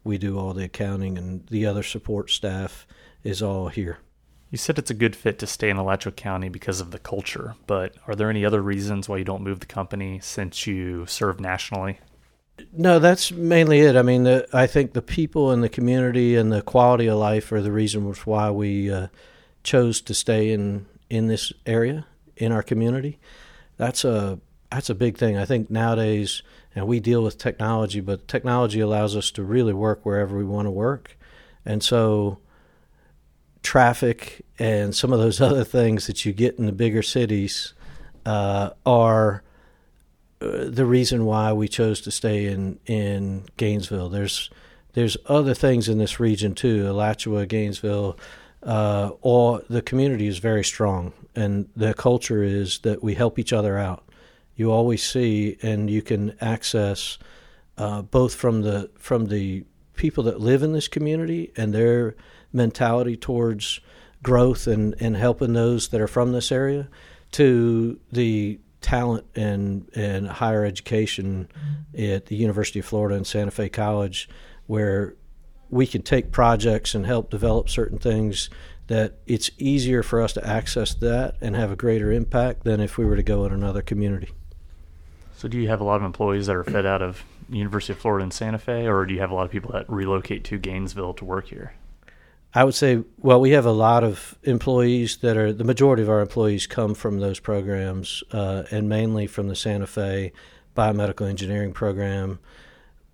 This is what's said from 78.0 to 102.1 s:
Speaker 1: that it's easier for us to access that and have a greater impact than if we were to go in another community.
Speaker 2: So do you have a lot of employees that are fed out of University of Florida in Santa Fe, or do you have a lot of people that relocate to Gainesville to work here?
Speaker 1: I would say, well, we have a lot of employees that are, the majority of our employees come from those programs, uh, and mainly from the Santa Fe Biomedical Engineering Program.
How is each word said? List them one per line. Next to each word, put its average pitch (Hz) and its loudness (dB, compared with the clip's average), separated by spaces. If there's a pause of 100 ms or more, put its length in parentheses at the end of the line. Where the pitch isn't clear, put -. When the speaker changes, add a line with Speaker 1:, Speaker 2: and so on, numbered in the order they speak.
Speaker 1:
that 110 0 (100)
it's - -2
easier 127 2
for 113 0
us 110 0
to - -6
access 110 -2
that 120 0
and 107 -4
have 110 0
a 98 -6
greater 110 0
impact 120 0
than 107 2
if 104 -2
we 117 2
were 107 4
to 104 2
go 104 2
in 98 -2
another 98 -2
community. 101 -2 (1080)
Speaker 2:
So - -10
do 120 -4
you 113 0
have 110 0
a - -4
lot 101 2
of 101 -2
employees 98 0
that 98 2
are 90 -2
fed 101 0
out 95 2
of 90 -6 (260)
University 104 -4
of - -14
Florida 101 0
in 92 -6
Santa 110 -4
Fe, 117 -4
or 98 2
do 95 -4
you 92 -2
have 95 -2
a 95 -4
lot 90 0
of 90 -6
people 101 -6
that - -6
relocate 98 -2
to 104 -6
Gainesville 92 -6
to 98 -14
work 92 -6
here? - -16 (840)
Speaker 1:
I 127 8
would 135 4
say, 127 4 (140)
well, 127 8
we 135 6
have 143 8
a 117 6
lot 113 6
of - -4
employees 123 2
that 117 2
are, 107 2
the 110 -2
majority 127 4
of 104 2
our 107 4
employees 104 0
come 107 -2
from 101 -2
those 98 -2
programs, 95 -4
uh, 98 -4
and 107 -2
mainly 107 0
from 101 -6
the 95 -6
Santa 101 -4
Fe 98 -4 (420)
Biomedical 104 0
Engineering 98 -4
Program. 98 -4 (760)